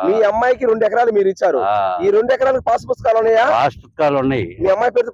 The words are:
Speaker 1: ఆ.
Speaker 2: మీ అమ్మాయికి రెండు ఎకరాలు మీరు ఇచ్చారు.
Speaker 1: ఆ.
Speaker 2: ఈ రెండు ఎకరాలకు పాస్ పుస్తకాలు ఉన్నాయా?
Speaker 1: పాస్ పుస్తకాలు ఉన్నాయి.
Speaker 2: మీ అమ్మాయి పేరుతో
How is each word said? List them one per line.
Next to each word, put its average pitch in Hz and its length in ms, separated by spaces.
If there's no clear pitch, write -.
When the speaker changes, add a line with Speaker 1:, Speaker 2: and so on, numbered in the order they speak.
Speaker 1:
ఆ. - 60
Speaker 2:
మీ 220 160
అమ్మాయికి 240 440
రెండు 220 180
ఎకరాలు 226 260
మీరు 202 180
ఇచ్చారు. 185 300
Speaker 1:
ఆ. 98 440
Speaker 2:
ఈ 196 80
రెండు 226 220
ఎకరాలకు 262 300
పాస్ - 280
పుస్తకాలు 226 280
ఉన్నాయా? 226 320
Speaker 1:
పాస్ 131 260
పుస్తకాలు 143 420
ఉన్నాయి. 123 420
Speaker 2:
మీ 185 80
అమ్మాయి 214 240
పేరుతో 240 220